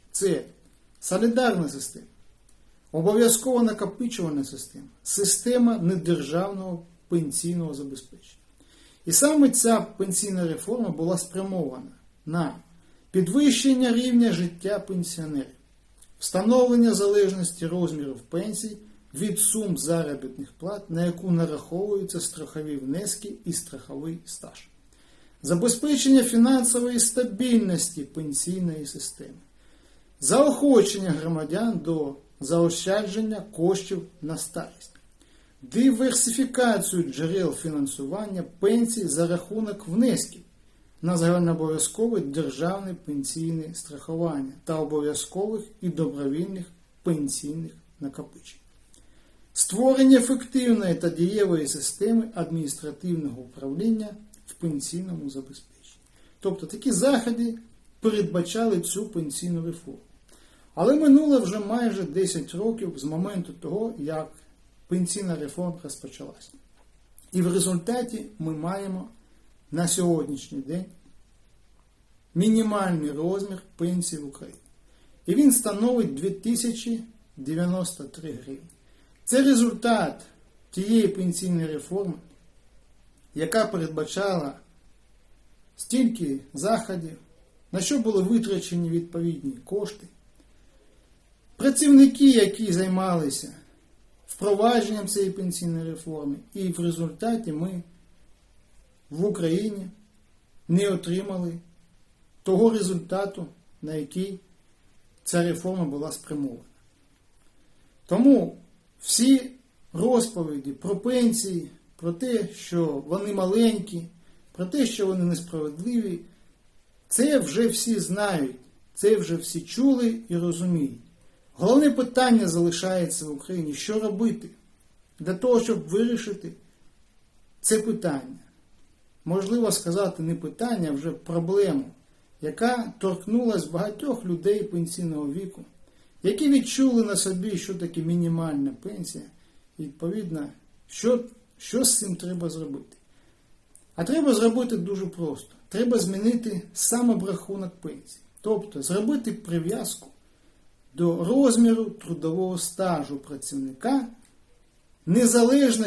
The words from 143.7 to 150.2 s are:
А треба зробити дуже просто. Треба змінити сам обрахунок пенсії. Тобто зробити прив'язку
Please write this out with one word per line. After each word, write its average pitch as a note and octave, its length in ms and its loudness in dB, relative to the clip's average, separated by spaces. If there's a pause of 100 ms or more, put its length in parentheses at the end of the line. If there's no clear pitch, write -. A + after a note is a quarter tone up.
А E3+ 100 -4
треба C#4+ 300 4
зробити A#3 420 2
дуже F#3 300 -4
просто. E3 480 -8 (140)
Треба A#3+ 300 2
змінити G3+ 640 0 (100)
сам A#3+ 380 2
обрахунок F#3+ 640 -4
пенсії. - 460 -16 (180)
Тобто G#3 420 -4
зробити G#3+ 500 -2
прив'язку E3+ 760 -6 (840)